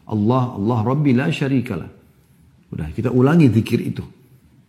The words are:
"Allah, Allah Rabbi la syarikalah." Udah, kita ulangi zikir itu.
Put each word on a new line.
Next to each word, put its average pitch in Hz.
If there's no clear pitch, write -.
"Allah, 117
Allah 110
Rabbi 135
la 151
syarikalah." 123
Udah, 80
kita 113
ulangi 135
zikir 117
itu. -